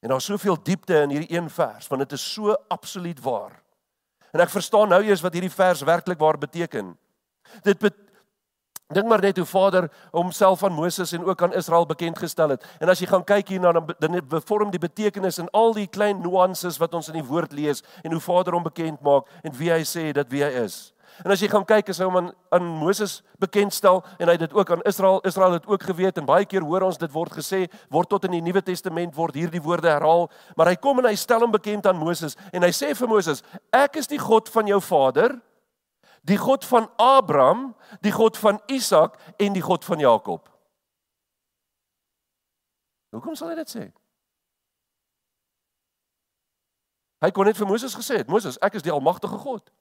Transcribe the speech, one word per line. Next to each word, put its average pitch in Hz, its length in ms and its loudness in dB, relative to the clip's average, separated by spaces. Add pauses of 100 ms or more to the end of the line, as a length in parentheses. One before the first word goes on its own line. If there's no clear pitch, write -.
En 113 80 -12
daar's 131 160 -2
soveel 196 380 -2
diepte 170 400 0
in 143 100 0
hierdie 160 240 -6
een 170 140 -6
vers, 123 380 -6
want 135 120 -4
dit 139 120 -6
is - 200 -10
so 214 240 -2 (120)
absoluut 175 520 -10
waar. 110 380 -8 (720)
En 156 80 0
ek 175 120 4
verstaan 208 360 2
nou 185 160 6
eers 202 160 2
wat 170 160 -4
hierdie 180 160 -6
vers 180 320 2
werklik 170 360 0
waar 156 200 2
beteken. 139 540 -8 (720)
Dit 196 160 2
bet-, 202 160 0 (960)
dink 214 160 0
maar 214 100 6
net 196 160 2
hoe 180 100 -2
Vader 185 440 2 (240)
homself 180 500 2
aan 190 80 2
Moses 170 400 -4
en 170 160 -6
ook 180 140 -2
aan 175 160 0
Israel 170 280 2
bekend 165 320 -6
gestel 156 360 0
het. - 100 -10 (160)
En 165 80 0
as 180 140 4
jy 175 80 -4
gaan 185 160 2
kyk 202 260 0
hierna, 180 240 2
dan 160 140 -2
be-, - 100 -10
dan 160 240 -2
be-, 151 220 -4
vorm 208 260 0
die 175 80 -4
betekenis 190 640 -4
in 170 100 -8
al 226 240 4
die 202 140 -6
klein 202 340 -2
nuances 180 560 0
wat 165 160 -2
ons 160 160 -8
in 160 80 -8
die 139 60 -10
woord 147 260 -4
lees 147 320 -4 (160)
en 165 160 -8
hoe 160 80 -8
Vader 180 320 0
hom 175 80 -4
bekend 160 400 -8
maak 139 240 4 (160)
en 156 140 -8
wie 165 160 -2
hy 165 100 0
sê 160 320 -6
dat 135 160 -2
wie 143 140 0
hy 127 180 -2
is. 95 160 -10 (440)
En 190 100 2
as 180 80 -2
jy 208 100 -2
gaan 196 160 2
kyk, 208 240 2
as 156 80 -8
hy 185 80 0
hom 180 80 0
aan, 180 120 0 (260)
aan 175 100 2 (160)
Moses 196 380 -2 (240)
bekendstel 196 580 2 (160)
en 170 140 2
hy 175 60 6
het 165 100 -2
dit - 100 -10
ook 190 160 2
aan 170 160 -2
Israel, 190 300 4 (100)
Israel 185 300 2
het - 100 -10
ook 202 220 0
geweet 180 300 -2
en 139 80 -6
baie 185 200 4
keer 190 160 -2
hoor 185 220 0
ons 170 140 -2
dit 160 120 -6
word 160 240 -6
gesê, 185 300 -4 (260)
word 165 200 0
tot 196 160 -2
in 180 100 -2
die 165 60 -4
Nuwe 180 200 0
Testament 175 520 -6
word 160 200 -4
hierdie 165 280 -6
woorde 165 260 0
herhaal, 156 380 2 (280)
maar 165 140 4
hy 180 100 0
kom 262 220 0
en 240 80 4
hy 208 100 -2
stel 233 240 2
hom 233 80 0
bekend 208 380 -2
aan 185 100 0
Moses 160 380 -6 (160)
en 180 100 0
hy 175 120 4
sê 285 200 -4
vir 240 140 -4
Moses, 165 320 0 (300)
"Ek 277 280 4
is - 80 -8
die 285 120 -6
God 220 280 2
van 220 180 0
jou 202 140 2
vader, 165 600 2 (840)
die 190 140 2
God 269 260 0
van 226 320 2
Abraham, 233 800 4 (260)
die 208 120 0
God 220 240 2
van 208 320 2
Isak 196 500 2 (200)
en 202 140 0
die 185 120 -4
God 170 200 -2
van 170 140 -4
Jakob." 110 500 0 (2750)
Hoekom 302 220 -12
sal 330 140 -12
hy 339 80 -8
dit 320 120 -12
sê? 185 240 -14 (3250)
Hy 170 100 2
kon 196 140 0
net 214 120 4
vir 208 100 -2
Moses 220 280 -4
gesê 240 220 -6
het, 123 120 -4
"Moses, 175 340 -2
ek 196 120 0
is 185 80 -8
die 160 100 -4
almagtige 151 440 -2
God." 240 340 -12 (100)